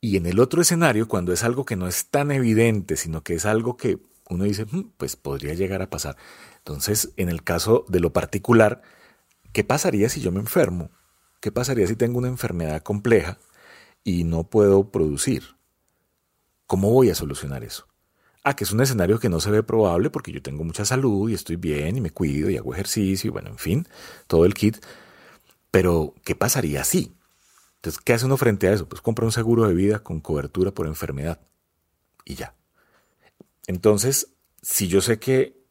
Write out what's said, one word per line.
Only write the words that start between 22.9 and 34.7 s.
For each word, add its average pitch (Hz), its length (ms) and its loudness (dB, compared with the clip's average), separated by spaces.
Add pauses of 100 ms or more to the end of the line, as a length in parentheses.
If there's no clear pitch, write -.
y 113 40 -4
bueno, - 180 -10
en - 80 -16
fin, 117 300 -2 (400)
todo 85 180 6
el 101 80 4
kit. 107 240 0 (960)
Pero, 85 520 2
¿qué - 120 -6
pasaría 82 480 -2
si? - 320 -2 (600)
Entonces, - 280 -10
¿qué 120 100 2
hace 117 120 0
uno 135 120 2
frente 101 300 2
a 95 60 4
eso? 101 140 -2
Pues - 140 -16
compra 113 240 -2
un 113 60 2
seguro 113 360 2
de 92 60 2
vida 101 260 2
con 80 220 -8
cobertura 82 500 -2
por - 160 -6
enfermedad. 76 520 -8 (840)
Y - 100 -14
ya. - 200 -16 (1120)
Entonces, 107 600 2 (320)
si - 260 -2